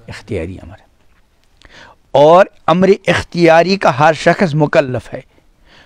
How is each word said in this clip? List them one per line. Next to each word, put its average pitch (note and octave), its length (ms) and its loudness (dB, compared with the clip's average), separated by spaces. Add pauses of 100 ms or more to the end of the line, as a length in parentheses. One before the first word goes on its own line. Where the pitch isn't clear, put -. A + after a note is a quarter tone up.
इख्तियारी F2+ 500 -12
अमर - 140 -20
है। - 140 -20 (1300)
और D#3+ 360 4 (180)
अमर F#3 220 2
इख्तियारी E3+ 880 0
का - 140 -2
हर D3+ 240 0
शख्स E3+ 400 -2
मुकल्लफ C#3 520 -2
है - 160 -16 (600)